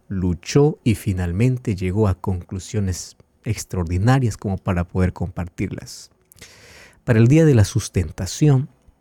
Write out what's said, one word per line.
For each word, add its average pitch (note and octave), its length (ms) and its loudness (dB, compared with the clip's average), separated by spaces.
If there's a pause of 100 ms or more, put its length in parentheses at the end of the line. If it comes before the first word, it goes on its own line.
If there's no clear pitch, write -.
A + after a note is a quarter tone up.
luchó F#2+ 760 0
y G#2+ 120 2
finalmente G2+ 800 -2
llegó F#2+ 320 0
a F2+ 80 0
conclusiones F#2+ 1000 -6 (280)
extraordinarias G#2 960 0
como F#2+ 200 -6
para F2 300 -2
poder F#2 260 0
compartirlas. - 960 -10 (960)
Para A2 160 2
el A#2 80 6
día D#3+ 180 6
de D3 80 6
la G#2 120 6
sustentación, A2 1000 0 (340)